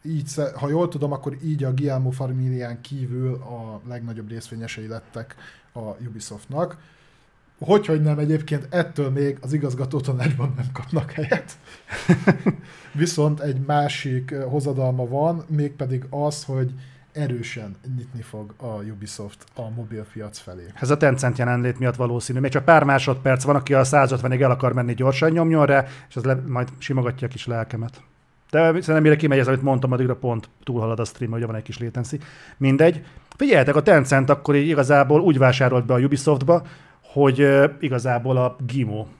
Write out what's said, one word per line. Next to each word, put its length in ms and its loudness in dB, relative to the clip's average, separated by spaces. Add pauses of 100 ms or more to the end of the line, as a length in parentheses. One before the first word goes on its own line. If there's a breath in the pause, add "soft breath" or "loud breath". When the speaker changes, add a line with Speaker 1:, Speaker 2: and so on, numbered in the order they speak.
Speaker 1:
így 220 -4
sze-, 280 -4
ha 140 -6
jól 180 2
tudom, 240 -4
akkor 320 -8
így 200 -4
a 100 -2
Guillermo 360 0
familián 720 -6
kívül 520 -6
a 540 -12
legnagyobb 420 -12
részvényesei 580 -12
lettek 480 -14 (380 loud breath)
a 60 -14
Ubisoftnak. 1000 -8 (840 soft breath)
Hogyhogy 420 2
nem, 180 2
egyébként 500 -2
ettől 400 -2
még 320 0
az 120 -6
igazgató 460 -2
tanácsban 560 -2
nem 180 -4
kapnak 380 -6
helyet. 460 -4 (500 loud breath)
<laughs> 300 4 (560 loud breath)
Viszont 460 0
egy 260 -4
másik, 680 -2
ö, 120 -8
hozadalma 640 -2
van, 400 -2
mégpedig 640 -4
az, 340 -4
hogy 280 -4 (400 loud breath)
erősen 640 -8 (220)
nyitni 240 -12
fog 360 -14
a 80 -16
Ubisoft 800 -12 (100)
a 140 -10
mobilpiac 680 -12
felé. 260 -16 (160)
Speaker 2:
Ez 100 -2
a 80 4
Tencent 400 2
jelenlét 420 -2
miatt 160 0
valószínű. 440 -4
Még 120 0
csak 140 0
pár 180 8
másodperc 600 2
van, 120 4
aki 180 0
a 100 6
százötvenig 580 2
el 100 4
akar 220 0
menni, 200 -2
gyorsan 380 2
nyomjon 340 4
rá, 200 4 (240 loud breath)
és 60 -14
az 80 -6
le-, 240 0
majd 300 -4
simogatja 500 -4
a 20 -4
kis 160 -12
lelkemet. 560 -8 (520)
De 140 4
szerintem 340 2
mire 140 8
kimegy 240 2
ez, 80 2
amit 140 0
mondtam, 300 0
addigra 240 0
pont 340 -6 (140)
túlhalad 360 -4
a 60 -2
stream, 260 -8
hogy 140 -4
van 100 -6
egy 80 -8
kis 160 -14
latency. 400 -8 (380 loud breath)
Mindegy. 460 4 (340 loud breath)
Figyeljetek, 380 4
a 60 4
Tencent 480 4
akkor 260 2
így 120 2
igazából 540 6
úgy 160 4
vásárolt 480 4
be 80 2
a 60 4
Ubisoftba, 600 2 (420 loud breath)
hogy, 380 4
ö, 240 8 (140)
igazából 580 0
a 180 2 (100)
Gimo 400 -4 (140)